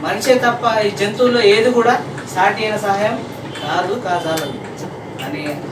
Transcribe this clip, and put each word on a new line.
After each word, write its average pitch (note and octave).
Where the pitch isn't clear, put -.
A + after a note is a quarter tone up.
మనిషే A3
తప్ప A#3+
ఈ G#3
జంతువుల్లో A#3
ఏది A3
కూడా A#3
సాటి G3+
అయిన G#3+
సహాయం G#3
కాదు, F3+
కాజాలదు D#3+
అని D3